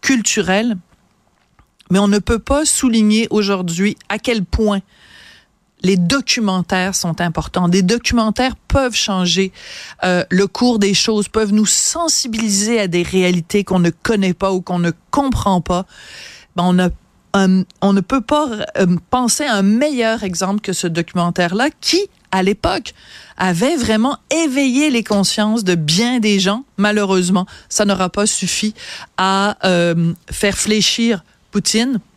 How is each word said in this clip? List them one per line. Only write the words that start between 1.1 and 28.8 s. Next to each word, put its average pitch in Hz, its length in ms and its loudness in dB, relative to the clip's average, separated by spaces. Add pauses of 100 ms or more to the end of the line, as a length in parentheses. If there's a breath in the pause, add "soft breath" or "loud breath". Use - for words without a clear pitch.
Mais 180 80 2
on 202 100 2
ne 202 120 2
peut 226 180 0
pas 277 260 0
souligner 220 640 2
aujourd'hui 196 720 -2 (100)
à 208 100 -4
quel 220 280 -2
point 208 340 0 (1000 loud breath)
les 185 160 2
documentaires 185 960 0
sont 165 260 -4
importants. 175 480 -2
Des 185 140 4
documentaires 233 720 0
peuvent 254 380 0
changer, 185 580 0 (500 loud breath)
euh, 180 280 2
le 190 160 4
cours 247 320 2
des 202 160 2
choses, 208 340 0
peuvent 220 240 0
nous 214 140 4
sensibiliser 226 1120 0
à 202 60 -2
des 175 160 0
réalités 180 600 0
qu'on 190 180 0
ne 170 100 4
connaît 190 420 0
pas 190 200 -2
ou 185 100 -2
qu'on 180 160 -4
ne 170 140 0 (180)
comprend 240 500 0
pas. 180 240 -2 (720 loud breath)
Ben, 139 100 0
on 180 120 4
a, 180 100 2 (480)
euh, 190 260 4 (200)
on 202 100 4
ne 196 80 2
peut 262 220 -2
pas, 302 260 0 (300)
euh, 196 80 4 (240)
penser 254 340 0
à 247 120 0
un 196 60 0
meilleur 226 640 0
exemple 190 380 -4
que 190 100 -6
ce 180 140 -4
documentaire-là 175 840 -2 (140)
qui, 339 180 0 (300)
à 190 120 0
l'époque, 190 520 -2 (420 loud breath)
avait 185 400 0
vraiment 233 400 0 (140)
éveillé 285 580 2
les 233 160 0
consciences 214 580 0
de 185 120 0
bien 180 460 0
des 208 200 2
gens. 202 240 -2 (140)
Malheureusement, 190 680 0 (240 loud breath)
ça - 160 -2
n'aura 190 240 0
pas 202 160 -2
suffi 214 480 -4 (460 loud breath)